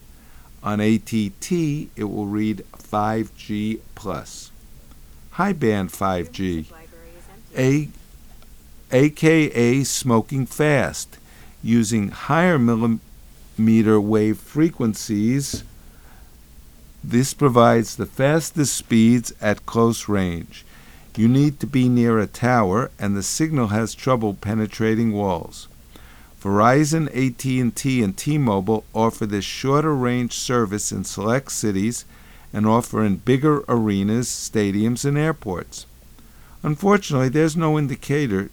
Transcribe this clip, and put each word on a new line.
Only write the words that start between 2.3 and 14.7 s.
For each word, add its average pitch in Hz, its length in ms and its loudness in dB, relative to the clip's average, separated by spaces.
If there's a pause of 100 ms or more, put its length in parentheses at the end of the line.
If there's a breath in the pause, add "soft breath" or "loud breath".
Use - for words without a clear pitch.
five 107 580 -4
G 107 440 -6 (160)
plus. - 560 -12 (800)
High 196 220 -2
band 107 380 0
five 90 400 -4
G, 87 340 -4 (920)
A-, 139 300 2 (1040)
A 135 200 6
K 160 400 4
A 120 340 2
smoking 120 600 0
fast, 135 720 0 (460 loud breath)
using 110 460 2
higher 160 500 0
millimeter 113 1400 2
wave 107 380 2
frequencies. 127 1300 -2 (1400 soft breath)